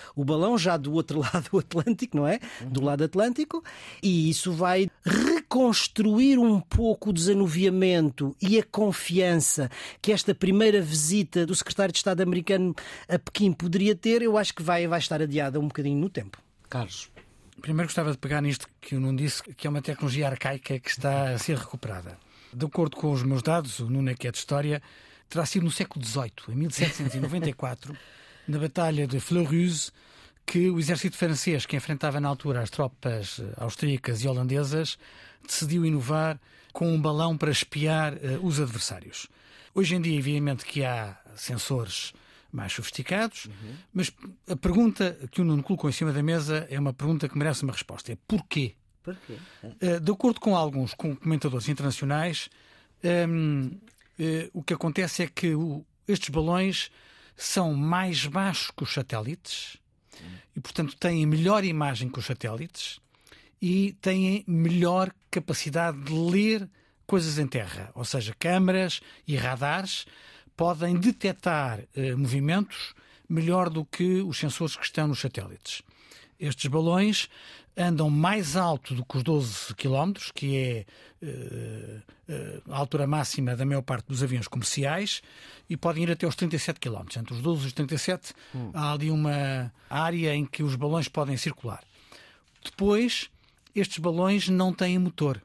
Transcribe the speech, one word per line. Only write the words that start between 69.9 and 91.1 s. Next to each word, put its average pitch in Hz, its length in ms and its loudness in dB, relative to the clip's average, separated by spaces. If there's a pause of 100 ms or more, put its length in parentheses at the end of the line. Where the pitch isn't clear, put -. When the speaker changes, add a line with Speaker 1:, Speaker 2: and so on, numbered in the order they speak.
Speaker 3:
podem 170 400 2
detectar, 175 840 0 (120)
eh, 135 220 0
movimentos 139 800 0 (340)
melhor 170 420 2
do 160 140 -2
que 180 380 0
os 180 160 -4
sensores 151 400 -4
que - 80 -6
estão 156 220 -2
nos 139 120 0
satélites. - 600 -8 (580)
Estes 147 280 -4
balões 170 600 2 (500)
andam 165 320 2
mais 160 460 2
alto 170 400 0
do 123 100 -4
que - 120 -6
os 127 60 0
doze 127 520 0
quilómetros, 147 560 -2
que 139 240 -2
é, 123 300 -2 (360)
eh, 117 800 -10 (280)
eh, 85 400 -10
a 139 80 -6
altura 143 280 0
máxima 139 500 0
da 131 100 -2
maior 139 160 0
parte 127 260 -6
dos 131 160 -2
aviões 127 240 -2
comerciais, 143 720 -2 (480)
e 170 60 -4
podem 165 280 0
ir 170 80 2
até 170 140 -2
aos 156 100 -2
trinta 165 200 -2
e 151 40 -2
sete - 200 -4
quilómetros. 101 380 -8
Entre 113 160 -8
os 120 80 -8
doze 156 220 0
e 135 40 -2
os 127 60 -6
trinta 151 220 -2
e 143 40 -2
sete, - 340 -4 (200)
Speaker 2:
Hum. 123 200 -8
Speaker 3:
há 147 200 -2
ali 151 180 -2
uma 143 600 0 (180)
área 160 460 0
em 147 100 0
que - 180 -4
os 139 120 0
balões 147 340 -2
podem 143 260 -2